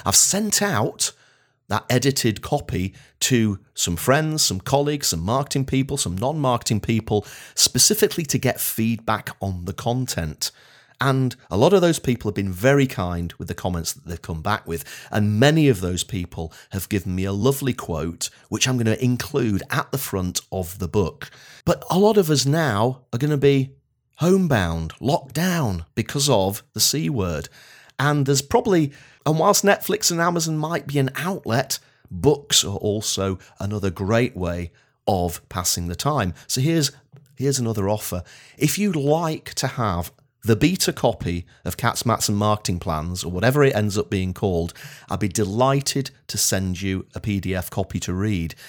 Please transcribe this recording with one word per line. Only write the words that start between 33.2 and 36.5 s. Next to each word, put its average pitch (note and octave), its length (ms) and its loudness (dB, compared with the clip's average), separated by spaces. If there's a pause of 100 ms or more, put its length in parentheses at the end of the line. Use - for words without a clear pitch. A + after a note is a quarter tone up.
another G2 320 -4
great G#2+ 440 0
way F2 360 -4 (360)
of F2 400 -2
passing F2 420 -4
the F2 60 -6
time. B2 380 -2 (140)
So - 120 -2